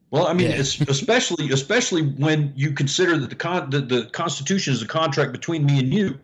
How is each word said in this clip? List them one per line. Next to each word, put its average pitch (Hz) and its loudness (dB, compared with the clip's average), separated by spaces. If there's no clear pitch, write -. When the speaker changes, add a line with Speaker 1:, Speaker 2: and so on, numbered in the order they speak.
Speaker 1:
Well, 156 2
I 160 2
mean, 170 2
Speaker 2:
Yeah. 143 -2
Speaker 1:
it's 139 -2
especially, 147 0
especially 165 0
when 143 0
you 143 0
consider 160 2
that 123 -4
the - -14
con-, 170 -4
the, 143 0
the 123 0
Constitution 170 -2
is 113 -2
a 110 -10
contract 151 0
between 160 -2
me 143 4
and 131 0
you. 185 0